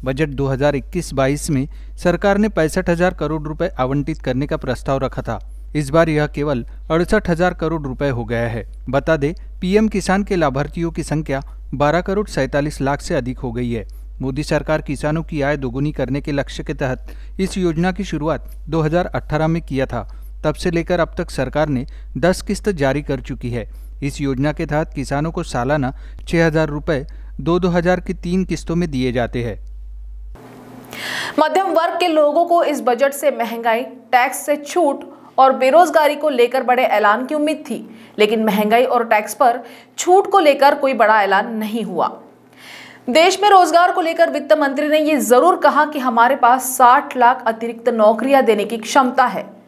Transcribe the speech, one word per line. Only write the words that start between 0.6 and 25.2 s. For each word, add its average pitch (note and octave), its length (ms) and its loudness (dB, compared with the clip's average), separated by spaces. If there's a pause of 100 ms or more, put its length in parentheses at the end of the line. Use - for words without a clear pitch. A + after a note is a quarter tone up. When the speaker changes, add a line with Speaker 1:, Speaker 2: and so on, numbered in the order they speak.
Speaker 1:
इक्कीस D#3+ 380 -6
बाईस C3+ 360 -2
में C3+ 160 0 (320)
सरकार G3 400 2
ने G#3+ 100 2
पैंसठ F3 400 0
हजार F3 260 2
करोड़ D#3 280 -4
रुपए D3+ 260 -6 (100)
आवंटित C#3+ 440 -2
करने C3 240 -2
का D#3 100 -4
प्रस्ताव C3+ 420 -4
रखा B2+ 240 -4
था। A2+ 160 -6 (380)
इस D3 140 -2
बार E3 180 4
यह D3+ 180 0
केवल C#3+ 380 -4 (260)
अड़सठ F3 400 2
हजार F3 240 0
करोड़ D#3+ 280 -4
रुपए C#3 260 -4
हो A#2+ 160 -2
गया A#2 240 -2
है। A2 160 -6 (260)
बता D3 260 2
दें, D3 160 -2 (280)
पीएम G#3 280 2
किसान G3 360 0
के G3 120 -2
लाभार्थियों D3 540 -2
की E3 120 -6
संख्या D3+ 380 -4 (340)
बारह D3 260 2
करोड़ G3 280 -2
सैंतालीस C#3+ 520 -2
लाख C#3 200 -2
से - 140 -4
अधिक B2+ 240 -4
हो B2 140 -6
गई B2 180 -4
है। A#2 160 -4 (360)
मोदी C3+ 200 -4
सरकार D3+ 400 -2
किसानों D3+ 400 -4
की D3+ 200 -6
आय C#3+ 140 0
दोगुनी C3+ 360 -4
करने C3+ 280 -4
के D3+ 120 -6
लक्ष्य C#3+ 320 -4
के D3+ 100 -6
तहत C3 420 -6 (240)
इस F#3+ 180 -2
योजना F3 340 0
की F#3+ 120 -6
शुरुआत D3+ 460 -4 (180)
दो D#3+ 120 0
हज़ार D#3 340 0
अठारह D3+ 340 -2
में E3 140 0
किया C3 240 -2
था। A2 200 -6 (380)
तब D3+ 100 2
से - 160 -2
लेकर E3+ 300 0
अब D#3 180 -2
तक F3 140 -4
सरकार D3 360 -2
ने C3+ 180 -2 (320)
दस F3 240 2
किस्त - 280 -4
जारी C#3+ 320 0
कर C#3 200 -4
चुकी B2 280 -8
है। A#2+ 180 -6 (340)
इस C#3 180 -6
योजना C#3 320 0
के D#3+ 140 -4
तहत D3+ 280 -2
किसानों C#3+ 380 -4